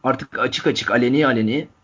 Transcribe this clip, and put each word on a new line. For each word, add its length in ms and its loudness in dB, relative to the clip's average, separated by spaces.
artık 360 -4
açık 280 -2
açık, 240 -2
aleni 360 2
aleni 420 0